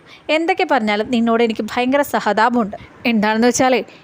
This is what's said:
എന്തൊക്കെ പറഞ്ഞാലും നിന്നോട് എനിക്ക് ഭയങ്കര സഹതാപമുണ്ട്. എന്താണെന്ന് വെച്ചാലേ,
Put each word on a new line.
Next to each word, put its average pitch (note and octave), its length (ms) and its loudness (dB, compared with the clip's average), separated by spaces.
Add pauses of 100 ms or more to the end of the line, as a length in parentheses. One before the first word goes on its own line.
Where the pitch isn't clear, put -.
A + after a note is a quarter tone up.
(360)
എന്തൊക്കെ F4+ 360 0
പറഞ്ഞാലും G#3+ 420 0
നിന്നോട് A#3 320 2
എനിക്ക് A3 260 -4
ഭയങ്കര C4 300 0 (100)
സഹതാപമുണ്ട്. A3 640 0 (340)
എന്താണെന്ന് A3 400 2
വെച്ചാലേ, B3+ 300 2 (240)